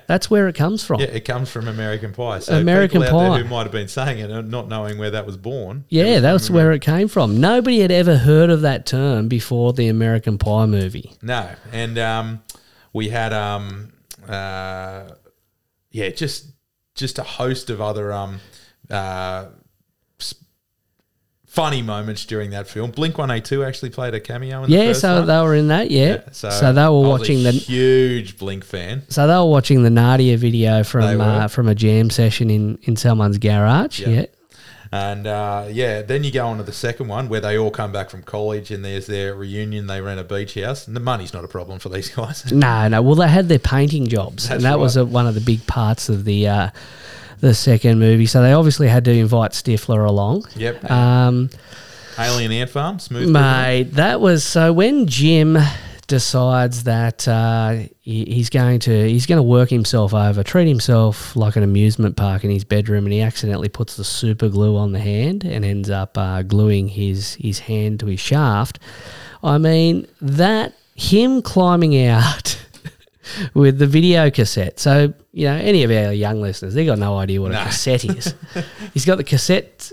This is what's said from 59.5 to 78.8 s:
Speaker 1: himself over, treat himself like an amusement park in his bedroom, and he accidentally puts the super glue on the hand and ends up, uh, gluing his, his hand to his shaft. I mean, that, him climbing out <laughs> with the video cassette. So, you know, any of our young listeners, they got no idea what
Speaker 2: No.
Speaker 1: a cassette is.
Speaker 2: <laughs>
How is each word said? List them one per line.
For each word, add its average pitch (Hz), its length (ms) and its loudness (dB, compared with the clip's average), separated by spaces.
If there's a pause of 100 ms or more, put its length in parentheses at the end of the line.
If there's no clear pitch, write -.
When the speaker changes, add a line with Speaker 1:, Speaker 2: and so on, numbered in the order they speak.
Speaker 1:
himself 110 440 0
over, 104 300 2
treat 175 240 2
himself 113 720 2
like 107 180 0
an 107 80 4
amusement 104 540 2
park 98 260 0
in 101 60 0
his 101 160 -2
bedroom, 104 400 0
and 101 80 0
he 104 80 2
accidentally 104 480 -2
puts - 260 -8
the 104 80 -10
super 110 460 -2
glue 104 260 2
on 101 160 0
the 95 80 -2
hand 120 460 -2
and 110 180 -4
ends 101 260 -4
up, 98 280 -4
uh, 95 240 -2
gluing 101 480 2
his, 98 460 -6
his 104 240 -6
hand 107 420 -4
to 107 60 -6
his 98 120 -4
shaft. 127 580 0 (640)
I 143 160 0
mean, 160 480 2 (160)
that, 175 520 0 (220)
him 247 460 2
climbing 170 640 2
out 117 560 0 (460)
<laughs> - 460 -12
with 139 260 4
the 143 80 4
video 160 420 4
cassette. 107 500 -2
So, 147 340 2 (200)
you 156 120 -2
know, 139 100 0
any 185 280 2
of 117 80 2
our 107 200 2
young 104 300 -2
listeners, 95 320 -6
they 156 120 0
got 117 140 0
no 101 180 0
idea 95 240 -2
what 104 120 -2
Speaker 2:
No. 107 80 -2
Speaker 1:
a 95 40 -4
cassette 123 380 -2
is. 175 320 -6 (280)
Speaker 2:
<laughs> - 300 -16